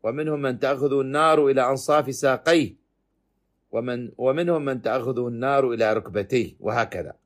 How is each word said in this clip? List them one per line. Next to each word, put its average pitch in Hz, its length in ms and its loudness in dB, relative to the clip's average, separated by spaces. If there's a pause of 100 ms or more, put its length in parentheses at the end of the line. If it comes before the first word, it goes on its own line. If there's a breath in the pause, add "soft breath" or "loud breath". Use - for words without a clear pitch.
ومنهم 147 400 -4
من 127 160 -4
تأخذه 139 420 0
النار 151 460 4
إلى 135 240 4
أنصاف 139 440 0
ساقيه، 139 600 2 (960)
ومن، 120 460 -6
ومنهم 151 460 0
من 127 180 -4
تأخذه 123 460 -2
النار 131 440 0
إلى 110 200 2
ركبتيه، 104 680 -2
وهكذا. 104 540 -4 (120)